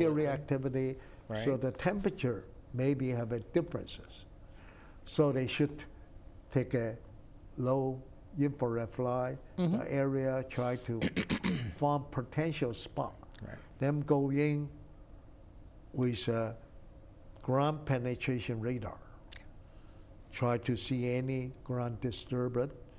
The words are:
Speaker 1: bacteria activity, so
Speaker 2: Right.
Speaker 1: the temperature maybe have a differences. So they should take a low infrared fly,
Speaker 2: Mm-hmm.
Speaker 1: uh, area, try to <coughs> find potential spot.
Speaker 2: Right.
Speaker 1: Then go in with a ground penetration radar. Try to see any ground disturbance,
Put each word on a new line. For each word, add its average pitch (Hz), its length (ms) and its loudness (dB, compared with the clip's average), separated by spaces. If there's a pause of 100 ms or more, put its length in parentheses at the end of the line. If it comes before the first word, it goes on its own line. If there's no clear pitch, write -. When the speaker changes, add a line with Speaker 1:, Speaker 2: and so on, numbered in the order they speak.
Speaker 1:
bacteria 151 260 4
activity, 131 680 0 (460)
so 139 80 4
Speaker 2:
Right. 123 80 2
Speaker 1:
the 131 120 2
temperature 180 720 2 (280)
maybe 131 380 2
have 120 220 0
a 117 80 0
differences. - 840 -2 (800)
So 147 280 4
they 131 140 2
should 147 380 2 (680)
take 127 220 4
a 113 220 2 (640)
low 131 420 2 (380)
infrared 123 520 2
fly, 127 460 0 (220)
Speaker 2:
Mm-hmm. 180 220 4
Speaker 1:
uh, - 80 -2
area, 135 600 2
try 123 280 0
to 117 240 -2
<coughs> - 760 0
find 143 340 2
potential 147 640 0
spot. - 420 -4 (280)
Speaker 2:
Right. - 160 -10 (200)
Speaker 1:
Then 143 240 4
go 139 280 6
in 147 380 4 (1200)
with 123 360 2
a 113 260 0 (880)
ground 143 420 4
penetration 123 760 2
radar. 117 380 -2 (1300)
Try 120 280 2
to 123 180 2
see 123 340 0
any 127 420 0 (120)
ground 120 360 -2
disturbance, 123 720 0 (260)